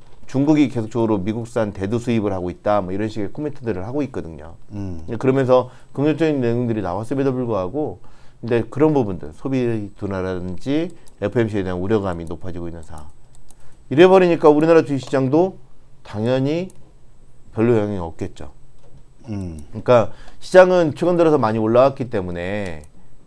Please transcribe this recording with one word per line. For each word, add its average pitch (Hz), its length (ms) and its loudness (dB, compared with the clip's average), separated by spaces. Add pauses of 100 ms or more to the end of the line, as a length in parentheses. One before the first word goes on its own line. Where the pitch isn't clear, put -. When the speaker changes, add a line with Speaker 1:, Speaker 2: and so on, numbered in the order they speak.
(260)
Speaker 1:
중국이 143 420 2
계속적으로 110 500 0
미국산 110 540 -4
대두 98 260 -2
수입을 113 340 0
하고 90 180 -4
있다, 104 320 0
뭐 90 100 -6
이런 104 160 -2
식의 104 240 -4
코멘트들을 117 520 -6
하고 127 200 -4
있거든요. 82 500 -10 (160)
Speaker 2:
음. 95 340 -6 (140)
Speaker 1:
그러면서 127 520 4 (220)
긍정적인 151 480 0
내용들이 117 420 0
나왔음에도 113 500 -2
불구하고 117 640 -4 (420)
근데 117 300 0
그런 151 240 4
부분들, 95 400 -2
소비 120 640 -2
둔화라든지 92 1000 -4 (240)
에프엠씨에 104 440 0
대한 90 160 -4
우려감이 95 440 -2
높아지고 85 440 -6
있는 82 140 -10
상황. 78 240 -10 (840)
이래버리니까 175 580 8
우리나라 156 340 6
주식시장도 139 760 0 (460)
당연히 135 640 -2 (840)
별로 117 240 2
영향이 104 220 -2
없겠죠. 82 540 -8 (760)
Speaker 2:
음. 92 300 -8 (120)
Speaker 1:
그러니까 110 420 4 (260)
시장은 180 560 6
최근 175 220 2
들어서 160 220 6
많이 113 200 2
올라왔기 120 500 4
때문에 92 760 -4 (420)